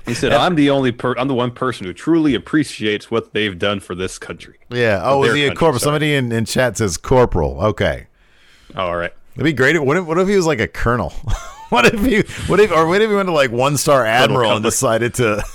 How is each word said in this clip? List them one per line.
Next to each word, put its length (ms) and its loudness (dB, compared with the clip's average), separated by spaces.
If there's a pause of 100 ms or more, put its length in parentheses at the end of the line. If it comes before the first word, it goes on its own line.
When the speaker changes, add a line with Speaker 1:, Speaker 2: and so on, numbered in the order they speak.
Speaker 1:
He 100 -4
said, 180 0
Speaker 2:
and 100 4
Speaker 1:
"I'm 140 2
the 140 4
only 200 2
per-, 260 -4
I'm 120 -2
the 60 -2
one 180 -2
person 340 -6
who 60 -8
truly 420 2
appreciates 760 -2
what 260 -4
they've 220 -2
done 220 -2
for 160 -12
this 240 -8
country." 400 -16 (100)
Speaker 2:
Yeah. 320 0
Speaker 1:
For 100 -4
Speaker 2:
Oh, 100 2
was 80 2
Speaker 1:
their 80 0
Speaker 2:
he 80 0
a 60 2
Speaker 1:
country, 100 -6
Speaker 2:
corporal? 180 4
Speaker 1:
sorry. 140 -2
Speaker 2:
Somebody 240 0
in, 160 -2
in 120 0
chat 320 0
says 200 -2
corporal. 680 2
Okay. 420 -2 (680)
Speaker 1:
Oh, 120 -4
all 100 -4
right. 160 -4 (220)
Speaker 2:
It'd 100 -4
be 80 2
great. 280 2
What 160 0
if, 100 -4
what 120 -2
if 80 2
he 80 2
was, 120 2
like, 140 0
a 60 0
colonel? 520 -2
<laughs> 40 -6 (480)
What 240 4
if 100 -4
he, 180 2 (280)
what 80 2
if, 140 4
or 160 2
what 120 2
if 80 2
he 60 0
went 140 0
to, 40 0
like, 200 2
one 240 0
star 260 4
Speaker 1:
Colonel 220 2
Speaker 2:
admiral 320 2
and 80 -2
Speaker 1:
Cutler. 80 0
Speaker 2:
decided 420 0
to, 300 0 (100)